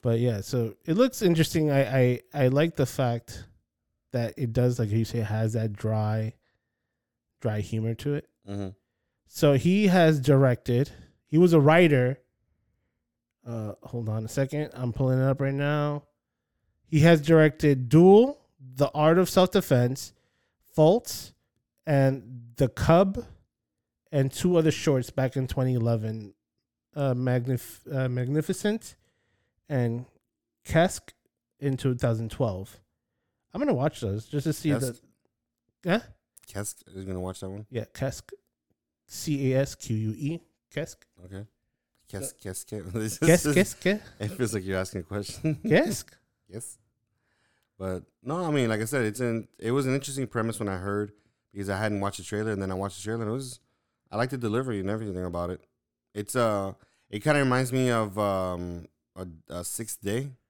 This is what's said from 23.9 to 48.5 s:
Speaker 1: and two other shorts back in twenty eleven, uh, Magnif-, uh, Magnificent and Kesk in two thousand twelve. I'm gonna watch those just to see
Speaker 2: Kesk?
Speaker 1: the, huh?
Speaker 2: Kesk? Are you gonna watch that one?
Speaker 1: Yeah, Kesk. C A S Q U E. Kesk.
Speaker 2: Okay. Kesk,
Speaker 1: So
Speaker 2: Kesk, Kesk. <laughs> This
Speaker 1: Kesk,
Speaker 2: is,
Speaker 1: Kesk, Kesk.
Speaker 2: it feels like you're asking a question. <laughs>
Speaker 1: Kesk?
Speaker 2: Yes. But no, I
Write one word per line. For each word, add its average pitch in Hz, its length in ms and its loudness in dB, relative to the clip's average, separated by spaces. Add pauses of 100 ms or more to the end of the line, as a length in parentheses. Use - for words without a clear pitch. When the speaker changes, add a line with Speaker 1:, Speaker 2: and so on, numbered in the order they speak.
Speaker 1:
and 135 200 0
two 180 240 0
other 160 140 4
shorts 135 400 0
back 131 260 -2
in 131 100 -2
twenty 127 280 -2
eleven, 110 600 -2 (640)
uh, 135 180 -2
Magnif-, 127 680 -2 (140)
uh, 131 140 -2
Magnificent 151 880 -4 (720)
and 123 380 -2 (580)
Kesk - 480 0 (480)
in 139 160 -4
two 127 180 -2
thousand 117 360 -4
twelve. 98 480 -6 (760)
I'm 220 80 -8
gonna 277 140 0
watch 156 260 -2
those 101 260 -6
just 143 180 -6
to 156 80 -2
see 151 180 -4
Speaker 2:
Kesk? 135 240 -2 (880)
Speaker 1:
the, 175 80 -4
huh? 220 100 0 (460)
Speaker 2:
Kesk? - 320 -10 (100)
Are 95 100 -14
you 95 60 -10
gonna 92 160 -6
watch 92 200 -8
that 95 100 -10
one? 104 200 -14
Speaker 1:
Yeah, 117 220 -6
Kesk. - 380 -10 (760)
C 139 480 -4
A 131 60 4
S 135 140 -4
Q - 220 -6
U 110 200 -2
E. 156 240 -6 (300)
Kesk. - 360 -12 (180)
Speaker 2:
Okay. 95 200 -14 (640)
Kesk, 92 280 -12
Speaker 1:
So - 60 -20
Speaker 2:
Kesk, - 260 -12
Kesk. 104 160 -10
<laughs> 90 80 -12
This 110 260 -6
Speaker 1:
Kesk, 160 280 4
Speaker 2:
is, 147 80 0
Speaker 1:
Kesk, 190 260 0
Kesk. 202 220 -2 (180)
Speaker 2:
it 107 80 -4
feels 120 260 -4
like 95 100 -6
you're 95 140 -4
asking 95 240 -6
a - 20 -14
question. 104 580 -6
<laughs> 226 60 -6
Speaker 1:
Kesk? 220 460 0 (340)
Speaker 2:
Yes. - 300 -16 (1000)
But 92 240 -6 (200)
no, 170 220 -6
I 160 60 -2